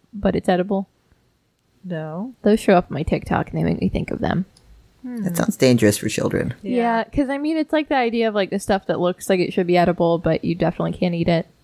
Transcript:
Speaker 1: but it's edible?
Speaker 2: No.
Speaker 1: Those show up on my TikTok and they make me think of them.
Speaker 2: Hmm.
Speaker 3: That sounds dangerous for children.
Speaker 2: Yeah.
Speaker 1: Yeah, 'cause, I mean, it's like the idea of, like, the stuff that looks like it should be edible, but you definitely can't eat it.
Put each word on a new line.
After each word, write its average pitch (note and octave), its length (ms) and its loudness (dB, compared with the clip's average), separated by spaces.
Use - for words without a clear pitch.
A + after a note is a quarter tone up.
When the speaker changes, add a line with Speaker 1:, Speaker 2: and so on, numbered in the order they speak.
Speaker 1:
but G3 200 -2
it's - 140 -4
edible? F#3+ 400 0
Speaker 2:
No. F3 580 -10
Speaker 1:
Those G#3+ 180 4
show G3+ 140 4
up F3 160 4
on - 40 -10
my C#3 80 -4
TikTok - 480 -2
and E3 80 -6
they D#3+ 60 0
make E3+ 160 0
me F#3+ 80 0
think - 220 -4
of - 100 -6
them. - 260 -2
Speaker 2:
Hmm. B3 200 -10
Speaker 3:
That F3+ 140 -4
sounds - 200 -2
dangerous A#2+ 420 4
for A2+ 100 -4
children. - 540 -4
Speaker 2:
Yeah. A3+ 140 -4
Speaker 1:
Yeah, A#3 280 0
'cause, C#4 260 -2
I C#4 80 -4
mean, D4+ 180 -2
it's D#4 160 -2
like D#4 160 0
the D4 80 0
idea A#3 320 0
of, G#3 60 -4
like, G3 160 0
the G3+ 80 -2
stuff G3 280 -2
that E3 140 -2
looks F3+ 300 0
like F#3 100 4
it - 120 0
should F#3 140 0
be F3 120 4
edible, E3+ 400 4
but E3 260 0
you E3 100 0
definitely E3+ 380 -2
can't F3 220 -2
eat E3+ 140 0
it. E3+ 180 2